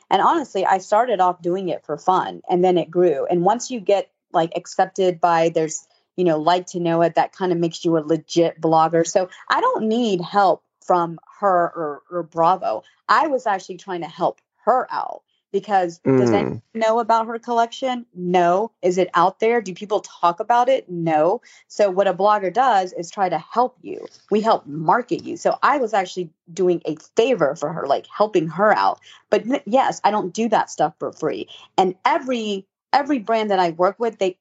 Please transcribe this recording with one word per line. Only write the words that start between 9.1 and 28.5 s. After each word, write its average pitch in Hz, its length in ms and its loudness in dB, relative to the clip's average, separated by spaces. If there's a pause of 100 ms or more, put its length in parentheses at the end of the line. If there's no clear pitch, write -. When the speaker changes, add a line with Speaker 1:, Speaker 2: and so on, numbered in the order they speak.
Speaker 1:
I - 120 0
don't 427 280 0
need 220 320 0
help 175 420 2 (180)
from 170 380 -2 (220)
her 180 240 2 (120)
or, 147 340 -8
or 175 120 -6
Bravo. 165 640 0 (240)
I 233 180 4
was 262 200 -2
actually 185 320 -4
trying 175 240 -10
to 151 60 -10
help 170 320 -4 (240)
her 247 260 2
out - 320 -8 (280)
because 190 500 -2 (160)
does 123 160 4
Speaker 2:
Mm. - 20 2
Speaker 1:
anyone 80 280 -2 (120)
know 226 240 0
about 226 280 0
her 233 120 -8
collection? 233 760 -4
No. 180 580 2 (100)
Is 180 160 0
it 180 160 2
out 175 260 2
there? 233 220 2
Do 190 100 -10
people 196 280 -4
talk - 400 -2
about 240 280 0
it? 262 220 -2
No. 170 500 0 (280)
So 208 220 2
what 190 160 2
a 185 60 0
blogger 196 400 2
does 202 400 2
is 170 180 -10
try 190 180 -2
to 165 100 -4
help - 420 -2
you. - 260 -12 (240)
We 214 100 2
help 214 260 2
market 165 580 -2
you. - 120 -10
So - 260 -2
I 262 160 2
was 220 160 -2
actually 180 360 -4 (220)
doing 180 320 0
a 151 120 -6 (200)
favor 214 400 2
for 147 160 -6
her, - 140 -6
like, - 200 0
helping 208 420 0
her 185 280 2